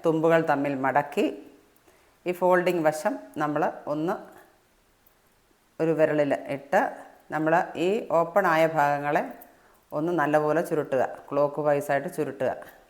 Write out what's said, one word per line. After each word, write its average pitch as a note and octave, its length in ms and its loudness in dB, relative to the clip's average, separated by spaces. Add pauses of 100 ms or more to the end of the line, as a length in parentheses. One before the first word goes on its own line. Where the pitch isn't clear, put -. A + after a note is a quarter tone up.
തുമ്പുകൾ D#3+ 440 4
തമ്മിൽ C#3+ 240 0 (120)
മടക്കി D3 420 0 (1000)
ഈ F3+ 100 -2
ഫോൾഡിങ് F3+ 480 2
വശം G#3 280 0 (280)
നമ്മൾ D3+ 200 0 (300)
ഒന്ന് D#3+ 220 -2 (1700)
ഒരു E3 160 2
വിരലിൽ D3 340 2 (240)
ഇട്ട് F3+ 240 0 (540)
നമ്മൾ D#3 200 2 (320)
ഈ - 20 2 (320)
ഓപ്പൺ F#3 340 2
ആയ D#3+ 100 4 (140)
ഭാഗങ്ങളെ C#3+ 440 0 (760)
ഒന്ന് E3+ 220 -2
നല്ലപോലെ D3+ 500 2
ചുരുട്ടുക, C#3 340 0 (240)
ക്ലോക്ക് D3 400 0
വൈസായിട്ട് C#3+ 480 0
ചുരുട്ടുക. C3 340 -4 (400)